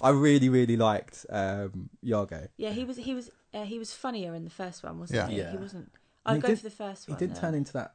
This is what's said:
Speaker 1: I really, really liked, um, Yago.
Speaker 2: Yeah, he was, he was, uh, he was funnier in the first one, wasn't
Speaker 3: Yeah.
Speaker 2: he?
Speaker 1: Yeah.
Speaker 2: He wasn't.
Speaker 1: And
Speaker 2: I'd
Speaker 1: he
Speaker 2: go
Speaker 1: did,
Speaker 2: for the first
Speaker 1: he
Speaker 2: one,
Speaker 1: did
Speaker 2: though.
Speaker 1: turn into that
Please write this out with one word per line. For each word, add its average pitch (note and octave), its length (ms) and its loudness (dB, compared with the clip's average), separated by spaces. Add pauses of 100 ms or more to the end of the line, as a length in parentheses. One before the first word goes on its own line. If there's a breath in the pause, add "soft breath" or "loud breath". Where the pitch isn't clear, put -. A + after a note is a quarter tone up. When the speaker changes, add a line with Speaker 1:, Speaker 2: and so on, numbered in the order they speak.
Speaker 1:
I C3 80 6
really, C#3+ 400 8
really B2 260 6
liked, A2 540 0
um, G2 600 -4 (140)
Yago. G#2 540 -2
Speaker 2:
Yeah, G#3+ 140 -4
he A#3 120 -4
was, B3 140 -8
he B3 180 -6
was, B3 160 -10 (220)
uh, G#3+ 100 -8
he A3 160 -8
was A3 140 -12
funnier G3 420 -6
in E3 80 -10
the E3+ 60 -12
first F3+ 340 -12
one, E2 160 -12
wasn't - 180 -6
Speaker 3:
Yeah. F#2+ 120 0
Speaker 2:
he? G#2+ 80 -4
Speaker 1:
Yeah. F#2 140 -6
Speaker 2:
He F#3+ 60 -8
wasn't. F#3+ 340 -12 (340)
Speaker 1:
And A3 80 2
Speaker 2:
I'd - 20 2
Speaker 1:
he D3+ 60 0
Speaker 2:
go B3 80 0
Speaker 1:
did, A3 80 4
Speaker 2:
for - 80 -10
the G#3+ 60 -12
first G3 340 -12
Speaker 1:
he D#3+ 80 -10
Speaker 2:
one, C#3 60 -6
Speaker 1:
did F3+ 140 -2
Speaker 2:
though. - 60 -10
Speaker 1:
turn D#3+ 160 -2
into C#3+ 160 -2
that - 240 -6